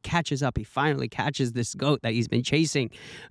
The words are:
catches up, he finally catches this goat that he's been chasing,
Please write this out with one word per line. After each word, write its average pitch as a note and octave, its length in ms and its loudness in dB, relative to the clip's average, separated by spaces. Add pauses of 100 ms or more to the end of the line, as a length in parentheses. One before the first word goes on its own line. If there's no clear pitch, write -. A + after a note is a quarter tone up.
catches C#3+ 400 0
up, B2+ 160 0
he A2 60 -4
finally C3+ 440 0
catches B2+ 440 -2
this A#2+ 220 -4
goat C#3 280 2
that A#2 100 0
he's A#2 160 0
been A#2+ 140 2
chasing, C#3+ 480 2 (400)